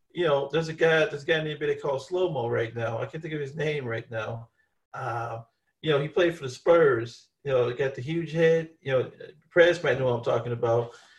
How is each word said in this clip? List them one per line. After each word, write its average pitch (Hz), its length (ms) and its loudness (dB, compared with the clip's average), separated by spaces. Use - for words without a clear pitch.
you 175 140 0
know, 139 260 2
there's 160 160 0
a 156 40 -8
guy, 160 340 4
there's 143 160 -6
a - 40 -14
guy 165 120 2
in 156 60 -4
the 151 80 -6
N 143 80 -10
B 147 60 -4
A - 20 0
they 143 80 2
call 139 220 -4
Slow 180 340 -2
Mo 120 160 -4
right 120 260 -2
now. 113 240 -4
I 120 80 -6
can't 156 160 -12
think 156 120 -8
of 147 60 -6
his 135 140 -10
name 147 300 -4
right 113 260 -8
now. 113 380 -8
Uh, 117 460 -8
you 156 100 -2
know, 143 80 2
he 156 80 -4
played 170 280 2
for 143 80 -14
the 127 60 -6
Spurs. 120 800 2
You 139 80 -2
know, 123 200 2
got 135 220 -2
the 135 80 -12
huge 160 300 -4
head. 165 380 2
You 135 120 -6
know, 123 180 0
Press 175 340 6
might 127 140 2
know 131 80 0
what 120 120 2
I'm 117 60 -8
talking 120 280 0
about. 117 400 0